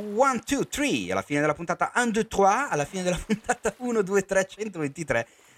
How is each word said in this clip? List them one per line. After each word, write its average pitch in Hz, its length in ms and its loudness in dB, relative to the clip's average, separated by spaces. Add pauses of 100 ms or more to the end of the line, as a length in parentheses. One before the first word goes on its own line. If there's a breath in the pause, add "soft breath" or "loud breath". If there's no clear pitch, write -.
(160)
one, 262 240 4
two, 254 260 -2
three, 127 460 -2
alla 95 100 0
fine 147 180 -2
della 151 140 2
puntata 170 400 -2
un, 240 160 2
deux, 220 160 0
trois, 208 420 4
alla 147 160 0
fine 185 200 -6
della 180 140 0
<laughs> - 60 -8
puntata 220 520 -2
uno, 240 260 0
due, 190 220 2
tre, 190 200 2
centoventitré 156 840 -4 (300 soft breath)